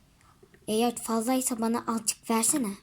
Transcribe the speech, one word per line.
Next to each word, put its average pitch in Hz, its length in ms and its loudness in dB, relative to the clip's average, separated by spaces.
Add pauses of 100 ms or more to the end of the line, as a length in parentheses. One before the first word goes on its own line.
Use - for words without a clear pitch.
(680)
eğer 233 300 2
fazlaysa 233 640 0
bana 233 260 0
azıcık - 440 -4
versene. 226 400 2 (120)